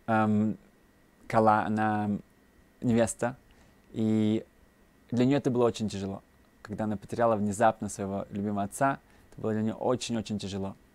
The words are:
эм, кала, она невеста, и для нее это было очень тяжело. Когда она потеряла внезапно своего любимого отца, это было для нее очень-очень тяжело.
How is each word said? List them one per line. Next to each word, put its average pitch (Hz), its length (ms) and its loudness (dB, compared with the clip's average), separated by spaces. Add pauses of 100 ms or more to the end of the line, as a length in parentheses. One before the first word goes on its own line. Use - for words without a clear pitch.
эм, 107 500 2 (720)
кала, 107 380 4
она 107 440 0 (720)
невеста, 120 540 0 (560)
и 110 520 0 (680)
для 120 160 2
нее 139 120 4
это 143 120 0
было 120 160 4
очень 110 220 -2
тяжело. 98 340 -6 (400)
Когда 107 220 -8
она 107 120 -4
потеряла 117 400 0
внезапно 104 520 2
своего 98 420 -6
любимого 101 320 -4
отца, 139 360 -2 (340)
это - 100 -18
было 110 100 -2
для 107 100 -2
нее 110 120 -2
очень-очень 113 640 -4
тяжело. 98 380 -8 (180)